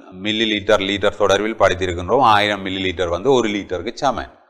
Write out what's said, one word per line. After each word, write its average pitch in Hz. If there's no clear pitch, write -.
மில்லி 107
லீட்டர், 104
லிட்டர் 98
தொடர்பில் 104
படித்திருக்கின்றோம். 92
ஆயிரம் 104
மில்லி 95
லீட்டர் 90
வந்து 90
ஒரு 117
லிட்டருக்கு 92
சமன். 107